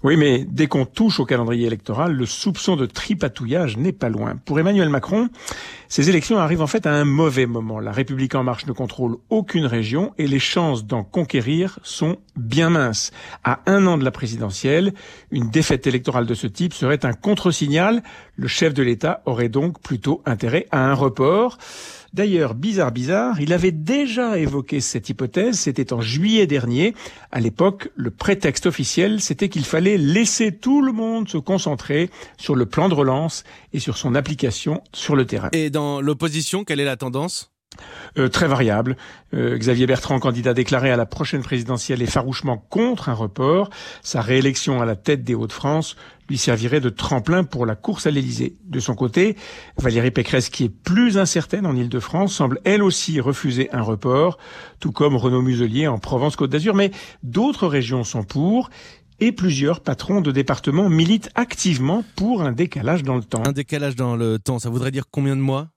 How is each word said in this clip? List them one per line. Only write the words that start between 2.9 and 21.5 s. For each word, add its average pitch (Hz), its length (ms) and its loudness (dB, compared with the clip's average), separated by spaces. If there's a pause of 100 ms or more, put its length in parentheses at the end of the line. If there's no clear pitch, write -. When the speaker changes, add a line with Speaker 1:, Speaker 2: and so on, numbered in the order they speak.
Speaker 1:
n'est 165 140 0
pas - 180 -2
loin. 107 260 -4
Pour 143 240 -2
Emmanuel 185 300 4
Macron, 190 400 0 (580)
ces 143 220 2
élections 190 300 2
arrivent 160 240 2
en 147 40 0
fait 202 200 0
à 147 40 2
un 147 140 2
mauvais 139 400 4
moment. 113 340 -4
La 107 120 -6
République 131 420 -2
En 135 100 0
Marche 123 220 -4
ne 139 60 -6
contrôle 120 460 -4 (120)
aucune 185 380 0
région 117 500 -2
et 160 80 0
les 139 140 2
chances 139 460 0
d'en 107 180 -4
conquérir 151 800 -2
sont 165 340 -2 (180)
bien 135 360 2
minces. 127 400 0 (320)
À 123 240 -2
un 196 180 6
an 170 140 4
de 135 40 2
la 127 80 2
présidentielle, 131 840 0 (340)
une 117 220 -2
défaite 156 340 2
électorale 123 400 0
de 117 80 -2
ce 117 140 -4
type 165 260 -2
serait 143 320 0
un 120 80 0
contre-signal. 185 880 2 (340)
Le 127 120 -4
chef 156 260 2
de 139 80 0
l'État 127 440 0
aurait 120 240 0
donc 143 320 0
plutôt 135 440 -2
intérêt 120 460 0
à 135 180 2
un 143 60 2
report. 143 640 2 (520)